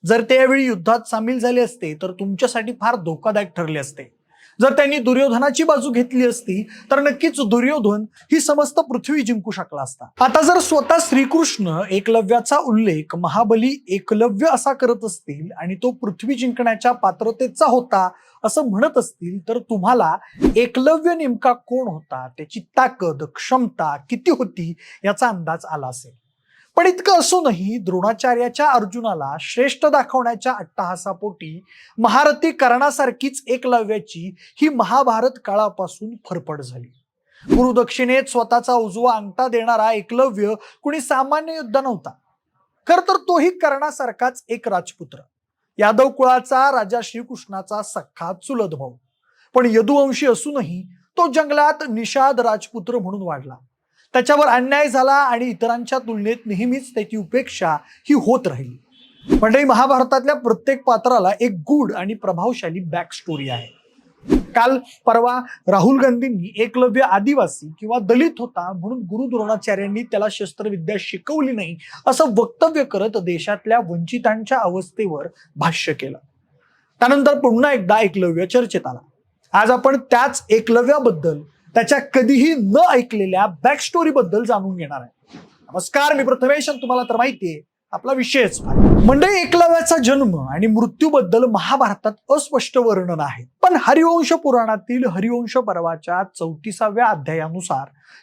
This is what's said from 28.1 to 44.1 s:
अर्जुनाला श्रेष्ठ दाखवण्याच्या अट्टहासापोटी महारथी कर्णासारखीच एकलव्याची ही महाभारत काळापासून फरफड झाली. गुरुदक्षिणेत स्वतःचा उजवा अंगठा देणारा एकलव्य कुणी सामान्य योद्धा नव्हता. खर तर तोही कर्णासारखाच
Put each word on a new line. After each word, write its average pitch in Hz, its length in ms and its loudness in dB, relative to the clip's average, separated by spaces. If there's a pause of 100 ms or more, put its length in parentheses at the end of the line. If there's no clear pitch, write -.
अर्जुनाला 202 680 -2
श्रेष्ठ 262 460 -2
दाखवण्याच्या 254 680 0
अट्टहासापोटी 185 1120 -10 (340)
महारथी 294 540 2
कर्णासारखीच 269 960 0
एकलव्याची 214 880 -4 (260)
ही 302 80 2
महाभारत 247 760 0
काळापासून 208 680 -4 (140)
फरफड 156 320 -10
झाली. 123 260 -16 (680)
गुरुदक्षिणेत 247 680 2
स्वतःचा 240 500 0
उजवा 233 420 0
अंगठा 214 320 -4
देणारा 226 460 0
एकलव्य 214 600 -2 (300)
कुणी 294 160 -4
सामान्य 294 560 -2
योद्धा 269 260 -2
नव्हता. 254 280 -6 (800)
खर 349 120 6
तर 370 160 0
तोही 339 340 2
कर्णासारखाच 277 1000 -2